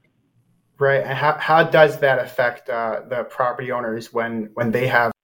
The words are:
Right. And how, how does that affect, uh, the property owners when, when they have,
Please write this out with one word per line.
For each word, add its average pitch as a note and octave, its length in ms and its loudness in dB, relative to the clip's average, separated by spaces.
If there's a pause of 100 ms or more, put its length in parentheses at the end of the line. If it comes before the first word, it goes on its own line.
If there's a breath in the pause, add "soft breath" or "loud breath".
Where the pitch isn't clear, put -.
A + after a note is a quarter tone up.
(800)
Right. C#3 240 2
And C3+ 140 -6
how, D3 220 2
how D#3+ 240 4
does D3+ 380 4
that C3+ 180 2
affect, A#2+ 500 -4
uh, A#2 400 -4
the A#2+ 160 -6
property B2 480 -4
owners A#2 400 -6
when, A2+ 420 -4
when A#2 180 -2
they B2 160 0
have, A#2 240 2 (100)